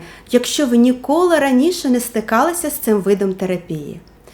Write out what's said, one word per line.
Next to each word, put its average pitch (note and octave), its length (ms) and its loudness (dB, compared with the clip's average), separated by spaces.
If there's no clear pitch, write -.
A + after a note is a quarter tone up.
якщо B3 360 0
ви A#3+ 100 2
ніколи C#4+ 640 2
раніше C#4 500 2
не B3 100 2
стикалися A#3+ 720 -2
з C#4+ 40 -8
цим G#3+ 280 0
видом G3 320 0
терапії. E3+ 680 -6